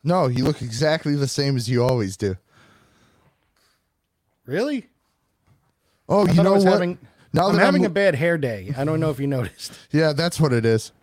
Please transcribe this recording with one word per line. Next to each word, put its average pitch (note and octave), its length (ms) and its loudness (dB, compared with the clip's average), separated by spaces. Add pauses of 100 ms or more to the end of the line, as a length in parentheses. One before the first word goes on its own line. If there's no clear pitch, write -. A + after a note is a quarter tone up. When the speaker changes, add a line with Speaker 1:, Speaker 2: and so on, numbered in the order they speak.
Speaker 1:
No, E3+ 240 2
you B2 160 -2
look D3+ 180 -2
exactly D3 540 -2
the C#3 140 -2
same C#3 280 -2
as A#2+ 140 -4
you A#2+ 140 2
always A#2 320 -2
do. F#2+ 200 -2 (2000)
Speaker 2:
Really? A#3 440 -6 (1200)
Speaker 1:
Oh, G3+ 180 2
Speaker 2:
I - 40 2
Speaker 1:
you - 40 4
Speaker 2:
thought E3+ 60 6
I - 20 6
Speaker 1:
know F#3+ 120 4
Speaker 2:
was G3 100 4
Speaker 1:
what? F#3+ 80 4
Speaker 2:
having, F3+ 260 0 (340)
Speaker 1:
Now F3+ 140 2
Speaker 2:
I'm G3+ 80 2
Speaker 1:
that F3 60 4
I'm G#3 40 4
Speaker 2:
having C#4+ 200 4
a G#3 40 2
Speaker 1:
lo- E3 60 -6
Speaker 2:
bad F#3+ 220 2
hair E3+ 200 0
day. A#2+ 400 -6
I C#3 80 -4
don't D#3 140 -2
know D#3+ 120 0
if C#3 100 -6
you C#3 60 -4
<laughs> - 20 -2
noticed. B2+ 440 -6 (200)
Speaker 1:
Yeah, D3+ 200 2
that's E3 280 -2
what D3 120 2
it A2+ 140 0
is. A2+ 240 0 (120)